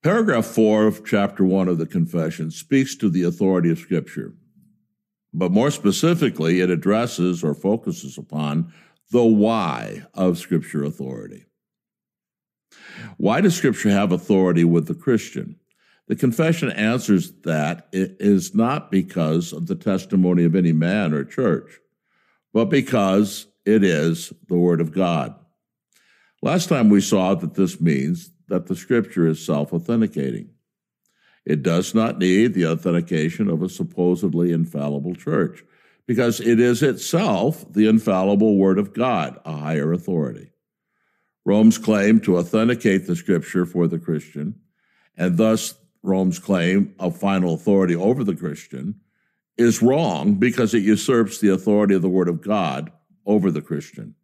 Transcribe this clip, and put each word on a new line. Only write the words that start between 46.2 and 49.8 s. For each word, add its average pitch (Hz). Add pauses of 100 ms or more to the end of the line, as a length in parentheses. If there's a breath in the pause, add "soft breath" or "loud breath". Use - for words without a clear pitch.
claim 98
of 90
final 92
authority 95
over 110
the 95
Christian, 76 (600)
is 117